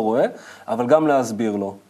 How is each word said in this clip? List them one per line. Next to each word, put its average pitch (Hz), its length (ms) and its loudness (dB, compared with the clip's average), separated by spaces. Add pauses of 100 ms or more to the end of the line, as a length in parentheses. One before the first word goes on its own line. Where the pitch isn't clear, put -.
רואה, 117 220 2 (420)
אבל 113 200 -4
גם 156 200 4
להסביר 113 480 0
לו. 98 200 -4 (140)